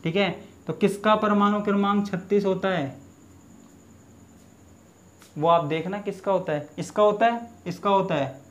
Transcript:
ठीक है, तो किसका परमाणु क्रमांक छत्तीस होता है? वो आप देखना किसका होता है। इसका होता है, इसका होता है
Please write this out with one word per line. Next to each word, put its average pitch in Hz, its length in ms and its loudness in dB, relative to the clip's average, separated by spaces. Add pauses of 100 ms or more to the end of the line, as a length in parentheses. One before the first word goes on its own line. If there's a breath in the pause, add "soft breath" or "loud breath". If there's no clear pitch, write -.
ठीक 165 120 -2
है, 196 140 2 (360 loud breath)
तो 160 60 -6
किसका 214 420 2
परमाणु 208 480 2
क्रमांक 202 440 0
छत्तीस 202 380 0
होता 190 240 0
है? 151 280 -2 (2500)
वो 156 100 2
आप 170 160 4
देखना 165 360 -4
किसका 196 320 -4
होता 180 200 -2
है। 147 160 -4 (100)
इसका 196 240 -2
होता 208 240 4
है, 233 240 -2 (160)
इसका 185 240 -4
होता 190 240 2
है 139 260 -4 (100)